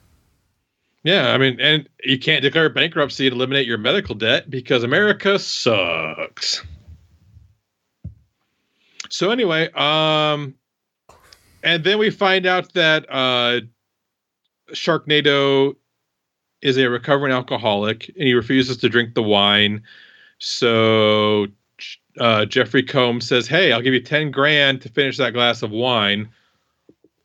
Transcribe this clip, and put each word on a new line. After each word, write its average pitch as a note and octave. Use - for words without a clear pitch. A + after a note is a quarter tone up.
Yeah, D#3
I A#2+
mean, C3
and D3+
you C3+
can't C#3+
declare D#3
bankruptcy C#3+
to B2
eliminate C3
your A#2
medical C3+
debt A2
because C3
America G3+
sucks. E2
So F3
anyway, E3+
um, D3+
and E3
then G3
we G#3+
find F#3+
out F3+
that, D#3
uh, B2
Sharknado C#3+
is C#3
a C3
recovering C#3
alcoholic, A2
and F#3
he B2+
refuses B2+
to A#2+
drink A#2+
the B2
wine. G#2
So G#2+
uh, A2+
Jeffrey B2
Combs A#2+
says, A#2+
"Hey, D#3+
I'll A2+
give C3
you C3
ten D3+
grand C#3
to A#2+
finish C3+
that A#2+
glass A#2+
of G#2+
wine, A2